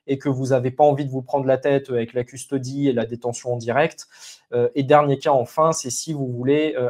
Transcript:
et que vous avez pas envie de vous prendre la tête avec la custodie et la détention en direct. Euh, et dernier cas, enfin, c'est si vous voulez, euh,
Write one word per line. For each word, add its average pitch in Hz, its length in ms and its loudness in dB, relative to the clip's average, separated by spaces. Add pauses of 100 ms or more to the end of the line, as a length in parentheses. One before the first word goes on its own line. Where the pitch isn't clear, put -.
et 139 100 -2
que 139 120 -4
vous 131 220 -2
avez 127 200 0
pas 131 120 2
envie 143 220 4
de 131 60 -8
vous 131 100 -6
prendre 131 240 -2
la 131 140 2
tête 139 320 0
avec 117 220 -2
la 123 100 -2
custodie 135 640 -4
et 135 40 4
la 117 140 0
détention 120 480 -6
en 120 40 -4
direct. 120 500 -2 (440)
Euh, 120 220 2
et 147 80 -2
dernier 143 380 4
cas, 151 120 0
enfin, 156 420 2
c'est 131 180 -8
si - 200 -8
vous 139 140 -4
voulez, 139 500 0
euh, 123 140 -2